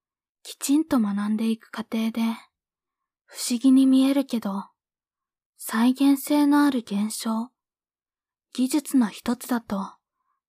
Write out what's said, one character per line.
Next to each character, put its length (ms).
き 140
ち 200
ん 80
と 140
学 300
ん 80
で 120
い 100
く 120
過 140
程 260
で、 120
不 120
思 100
議 100
に 160
見 160
え 100
る 120
け 160
ど、 240
再 280
現 260
性 300
の 180
あ 60
る 80
現 360
象、 360
技 140
術 280
の 120
一 280
つ 100
だ 140
と 320